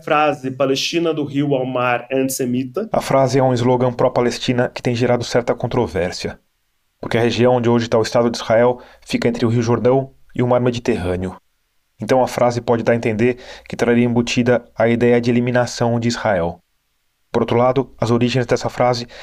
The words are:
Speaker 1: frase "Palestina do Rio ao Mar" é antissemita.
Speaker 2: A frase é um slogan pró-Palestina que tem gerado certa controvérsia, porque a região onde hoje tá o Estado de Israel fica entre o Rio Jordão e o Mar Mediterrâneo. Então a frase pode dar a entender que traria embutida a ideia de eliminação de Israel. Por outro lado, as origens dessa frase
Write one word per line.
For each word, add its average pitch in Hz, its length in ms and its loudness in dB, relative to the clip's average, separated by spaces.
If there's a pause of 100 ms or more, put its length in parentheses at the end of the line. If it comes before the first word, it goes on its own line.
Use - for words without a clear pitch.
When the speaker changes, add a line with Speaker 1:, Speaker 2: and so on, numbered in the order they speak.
Speaker 1:
frase 147 480 0
"Palestina 139 600 -2
do 151 140 -4
Rio 139 300 -2
ao 127 100 -2
Mar" 123 460 -2
é 131 80 0
antissemita. 131 720 -4
Speaker 2:
A - 100 0
frase 135 380 2
é 131 40 4
um 131 120 2
slogan 123 360 2
pró-Palestina 123 800 0
que - 140 -12
tem 123 100 0
gerado 120 300 0
certa - 320 0
controvérsia, 95 840 -4 (640)
porque - 160 -2
a 113 40 2
região 120 340 4
onde 120 120 0
hoje 117 220 2
tá 120 80 2
o 110 60 2
Estado 120 260 0
de 117 80 -4
Israel 120 420 2 (240)
fica - 240 -2
entre 117 200 0
o - 20 0
Rio 117 140 0
Jordão 123 500 0 (220)
e 123 80 -2
o 123 40 0
Mar 123 140 2
Mediterrâneo. 92 760 -2 (640)
Então 127 240 2
a 117 40 0
frase 120 340 0
pode 120 220 0
dar 117 100 2
a - 20 2
entender 120 440 0 (280)
que - 80 -10
traria 120 300 2
embutida 120 580 0 (120)
a 113 120 2
ideia 120 320 4
de 120 120 0
eliminação 120 680 0
de 117 80 -2
Israel. 95 520 -2 (720)
Por - 100 0
outro 113 160 0
lado, 127 420 2
as 110 120 0
origens 120 340 2
dessa 120 240 -2
frase 123 380 0 (160)